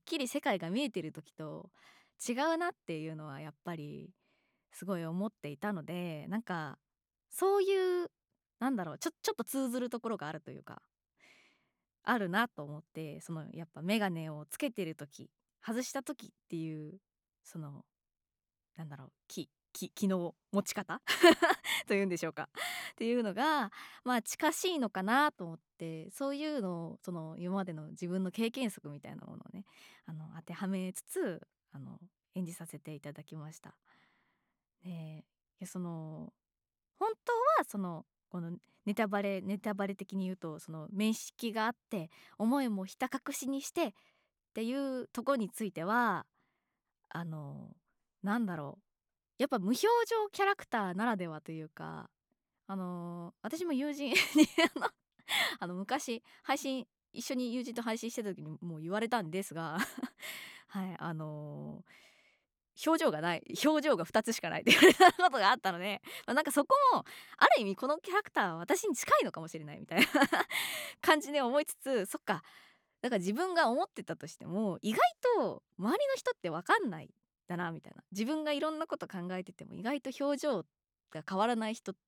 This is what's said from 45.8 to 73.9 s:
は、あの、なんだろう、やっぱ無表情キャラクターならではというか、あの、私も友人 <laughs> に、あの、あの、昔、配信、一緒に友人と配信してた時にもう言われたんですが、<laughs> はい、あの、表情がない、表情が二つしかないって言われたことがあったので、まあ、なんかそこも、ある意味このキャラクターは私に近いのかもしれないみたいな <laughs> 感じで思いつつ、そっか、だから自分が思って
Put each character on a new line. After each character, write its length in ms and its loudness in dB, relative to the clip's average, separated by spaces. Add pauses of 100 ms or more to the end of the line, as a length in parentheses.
は、 420 2 (840)
あ 160 -6
の、 500 -10 (480)
な 160 0
ん 60 0
だ 100 -2
ろ 240 -8
う、 20 -20 (560)
や 100 2
っ 20 -20
ぱ 100 2
無 80 0
表 140 2
情 500 4
キ 120 0
ャ 20 6
ラ 100 4
ク 100 -8
タ 260 0
ー 40 -4
な 100 0
ら 120 2
で 100 -4
は 140 -10
と 100 -10
い 100 -6
う 60 -10
か、 420 -10 (580)
あ 100 -6
の、 640 -6
私 240 -4
も 80 0
友 200 0
人 200 -2 (100)
<laughs> 120 -2
に、 120 10 (300)
あ 20 -6
の、 100 0 (680)
あ 80 -4
の、 80 -6
昔、 480 -2 (200)
配 140 2
信、 300 -4 (240)
一 100 -8
緒 120 -4
に 200 0
友 100 -2
人 100 -8
と 80 -4
配 160 0
信 120 -6
し 60 -8
て 80 -2
た 60 -4
時 120 -6
に 200 -10
も 160 -6
う 20 -10
言 120 -6
わ 100 0
れ 80 0
た 120 2
ん 80 -6
で 140 -2
す 100 -12
が、 260 -4
<laughs> 360 -6 (520)
は 180 -6
い、 140 -8
あ 140 -6
の、 720 -10 (1000)
表 200 6
情 60 6
が 100 -2
な 140 2
い、 80 -6 (200)
表 180 6
情 140 4
が 80 0
二 180 2
つ 120 -2
し 80 -4
か 80 -4
な 80 -4
い 40 -4
っ 40 -12
て 60 6
言 100 8
わ 60 12
れ 60 12
た 200 12
こ 160 6
と 80 2
が 120 6
あ 40 8
っ 60 2
た 120 0
の 80 -6
で、 220 -4 (240)
ま 60 -2
あ、 20 0
な 80 6
ん 20 -4
か 80 -2
そ 140 4
こ 100 6 (180)
も、 120 2 (320)
あ 80 8
る 160 8
意 20 0
味 120 0
こ 120 -4
の 120 0
キ 120 -10
ャ 40 2
ラ 80 4
ク 80 -16
タ 100 2
ー 100 2
は 60 -4
私 300 0
に 80 0
近 240 6
い 40 4
の 80 -2
か 80 -10
も 80 -10
し 100 -10
れ 60 -10
な 120 -12
い 40 -14
み 60 -14
た 120 0
い 40 8
な 60 8
<laughs> 920 2
感 200 6
じ 100 -8
で 100 2
思 200 4
い 40 -4
つ 100 -8
つ、 300 0
そ 140 -6
っ 20 -20
か、 220 0 (580)
だ 80 0
か 60 2
ら 40 2
自 140 2
分 200 0
が 160 6
思 140 2
っ 60 -4
て 140 -10